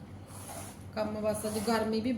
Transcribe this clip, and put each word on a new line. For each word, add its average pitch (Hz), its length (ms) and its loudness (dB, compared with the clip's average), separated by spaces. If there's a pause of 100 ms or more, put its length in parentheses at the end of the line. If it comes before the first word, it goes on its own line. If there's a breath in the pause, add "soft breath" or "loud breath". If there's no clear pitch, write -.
(960)
ਕੰਮ 214 260 0
ਬਸ, 214 260 2
ਅੱਜ 214 120 0 (100)
ਗਰਮੀ 220 320 4
ਵੀ 247 180 2